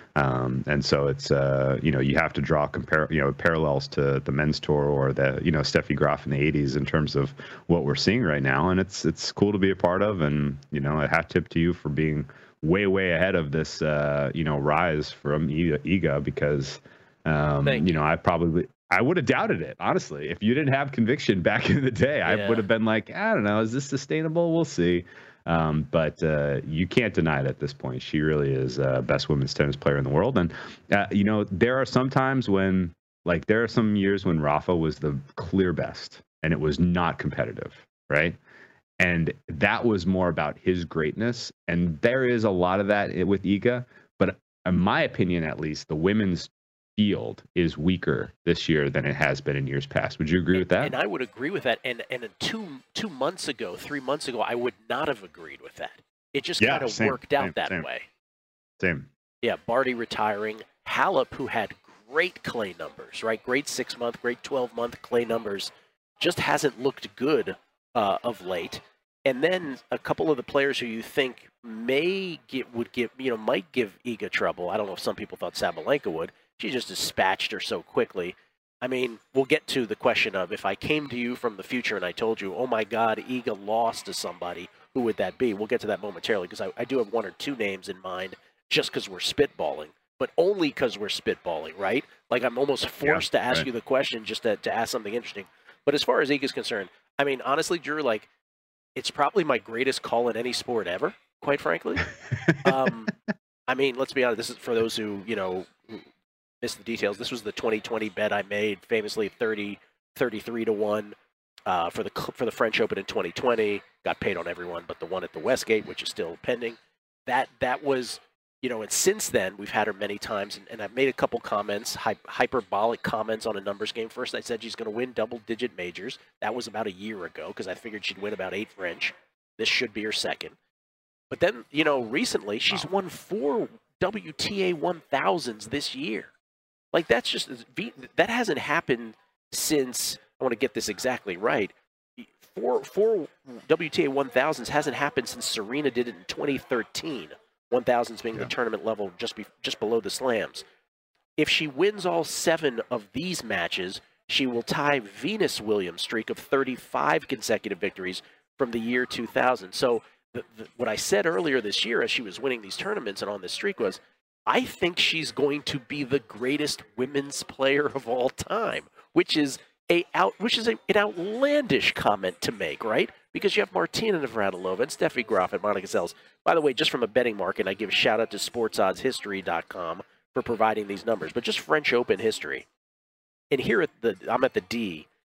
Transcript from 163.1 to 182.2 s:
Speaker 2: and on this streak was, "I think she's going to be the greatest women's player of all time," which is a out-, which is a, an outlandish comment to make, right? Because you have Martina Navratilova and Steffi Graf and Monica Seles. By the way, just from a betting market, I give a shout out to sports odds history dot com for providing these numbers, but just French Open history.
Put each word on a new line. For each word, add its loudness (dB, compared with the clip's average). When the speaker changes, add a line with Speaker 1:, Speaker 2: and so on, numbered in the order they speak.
Speaker 2:
and -4
on -6
this -8
streak -4
was, -2
"I 4
think -2
she's 0
going 0
to -4
be -8
the 0
greatest -2
women's -2
player 2
of -6
all 2
time," -4
which 4
is 0
a 2
out-, 2
which 0
is -2
a, 0
an 4
outlandish 2
comment 0
to 0
make, -6
right? 0
Because 0
you 6
have -4
Martina 0
Navratilova 0
and 0
Steffi -2
Graf 2
and -2
Monica 0
Seles. -2
By 6
the 4
way, 4
just 0
from -2
a 4
betting 2
market, -2
I -2
give -4
a -6
shout 4
out 0
to -8
sports -2
odds 2
history -4
dot -2
com -8
for -2
providing 2
these -6
numbers, -2
but -2
just -2
French 2
Open 2
history. -4